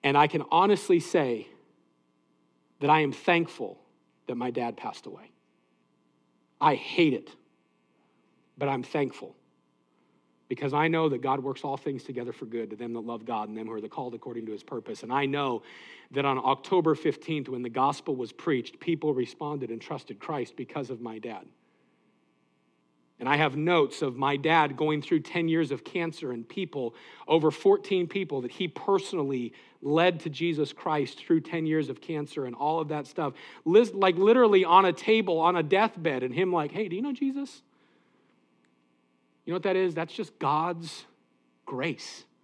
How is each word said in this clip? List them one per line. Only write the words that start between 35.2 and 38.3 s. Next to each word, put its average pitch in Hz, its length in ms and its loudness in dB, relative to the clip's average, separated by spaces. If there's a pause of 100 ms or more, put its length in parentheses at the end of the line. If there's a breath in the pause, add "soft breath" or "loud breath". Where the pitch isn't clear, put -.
on 175 180 4
a 160 60 2
deathbed, 165 600 0
and 127 100 -4
him 180 200 0
like, 151 180 -2
"Hey, 208 160 -4
do 170 80 -6
you 208 60 -4
know 285 100 -4
Jesus?" 269 520 -6 (1800 soft breath)